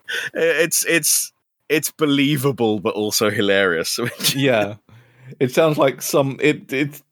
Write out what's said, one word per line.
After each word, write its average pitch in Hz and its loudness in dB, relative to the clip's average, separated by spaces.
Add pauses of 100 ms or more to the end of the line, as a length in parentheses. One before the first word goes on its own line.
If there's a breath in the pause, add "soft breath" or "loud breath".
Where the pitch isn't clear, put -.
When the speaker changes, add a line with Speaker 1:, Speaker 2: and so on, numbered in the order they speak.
(340 loud breath)
Speaker 1:
It's, 160 0
it's, - 0 (360)
it's 147 0
believable, 139 0
but 104 -2
also 107 0
hilarious, 98 0
<laughs> - -
which - -4
Speaker 2:
Yeah. 117 0 (640 loud breath)
It 127 0
sounds 160 4
like 139 2
some, 135 0
it, 151 0
it, 143 -4